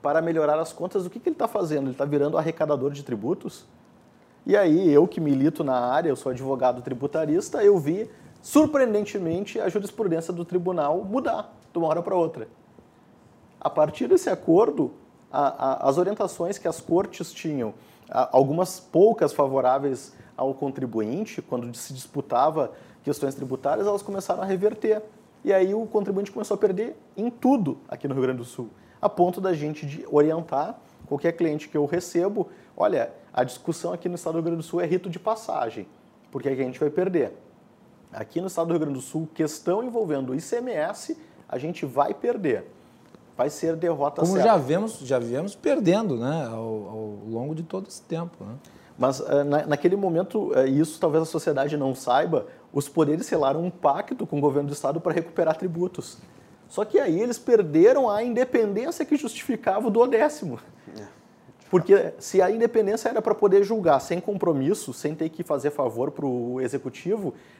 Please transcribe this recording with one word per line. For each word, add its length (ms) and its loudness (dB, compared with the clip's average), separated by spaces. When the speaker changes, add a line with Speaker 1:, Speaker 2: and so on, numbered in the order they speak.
Speaker 1:
para 200 2
melhorar 360 2
as 140 -4
contas, 340 -4
o 40 -10
que 100 -14
que 80 -4
ele 80 0
tá 140 -2
fazendo? 400 -2
Ele 80 -8
tá 80 -2
virando 320 0
arrecadador 540 0
de 120 -12
tributos? 600 -6
E 100 4
aí, 340 6
eu 160 8
que 140 -8
milito 420 0
na 160 0
área, 300 0
eu 80 0
sou 160 -6
advogado 500 -2
tributarista, 800 -2
eu 160 8
vi, 320 -2
surpreendentemente, 1160 0
a 80 -2
jurisprudência 640 -2
do 140 -6
tribunal 580 0
mudar 500 -4
de 40 -4
uma 120 0
hora 120 0
pra 140 -4
outra. 320 0
A 100 -2
partir 380 0
desse 220 4
acordo, 640 2
a, 580 0
a, 20 6
as 80 2
orientações 600 -2
que 80 -16
as 140 -2
cortes 540 -2
tinham, 400 -4
a, 220 0
algumas 480 2
poucas 540 4
favoráveis 800 0
ao 160 -2
contribuinte, 880 -6
quando 340 -8
se 180 -14
disputava 760 0
questões 320 -2
tributárias, 500 -2
elas 160 0
começaram 400 -4
a 40 -2
reverter. 580 0
E 100 2
aí 200 4
o 120 -2
contribuinte 460 -2
começou 240 -4
a 20 -10
perder 400 0
em 120 -2
tudo 500 2
aqui 180 -8
no 60 -2
Rio 100 0
Grande 160 0
do 60 -10
Sul, 240 -12
a 80 0
ponto 320 2
da 120 0
gente 320 -6
de 240 -10
orientar 680 2
qualquer 280 0
cliente 360 -2
que 80 -4
eu 80 2
recebo, 640 -2
"Olha, 380 0
a 120 0
discussão 500 -6
aqui 160 -6
no 60 -6
estado 180 -6
do 40 -2
Rio 80 -2
Grande 120 -2
do 60 -8
Sul 180 -4
é 40 0
rito 240 -2
de 100 -10
passagem, 680 -4
porque 180 -4
aqui 100 -2
a 60 -2
gente 140 -10
vai 100 2
perder." 480 0
Aqui 300 -8
no 60 -8
estado 200 -2
do 40 -2
Rio 80 2
Grande 160 -2
do 60 -8
Sul, 320 -8
questão 500 -2
envolvendo 480 -2
o 40 -4
I 60 -4
C 160 -4
M 140 -4
S, 460 -4
a 100 -6
gente 280 -6
vai 280 0
perder. 520 -2
Vai 120 0
ser 260 -2
derrota 460 0
Speaker 2:
Como 120 2
Speaker 1:
certa. 160 6
Speaker 2:
já 80 8
vemos, 420 -2
já 200 0
viemos 360 -4
perdendo, 600 2
né, 300 -4
ao, 100 -8
ao 720 -8
longo 260 -6
de 80 -8
todo 260 -8
esse 140 -18
tempo, 420 -10
né? 120 -12
Speaker 1:
Mas, 220 2
eh, 240 2
na, 240 0
naquele 280 2
momento, 600 -2
eh, 140 6
isso 300 2
talvez 220 2
a 40 0
sociedade 520 -2
não 160 0
saiba, 540 0
os 160 -2
poderes 380 2
selaram 360 0
um 60 -2
pacto 560 0
com 140 -4
o 20 0
governo 280 2
do 40 -6
estado 260 -4
para 140 -2
recuperar 420 0
tributos. 600 -6
Só 160 -4
que 160 2
aí 220 2
eles 160 -2
perderam 720 6
a 140 0
independência 840 0
que 100 2
justificava 720 -2
o 40 2
duodécimo. 680 2
Speaker 3:
É. 40 -14
Speaker 1:
Porque 480 6
se 240 2
a 80 4
independência 580 2
era 140 0
pra 140 2
poder 280 6
julgar 380 4
sem 180 -4
compromisso, 720 0
sem 200 -6
ter 160 -4
que 140 -10
fazer 260 -2
favor 400 -2
pro 500 -4
executivo, 760 -4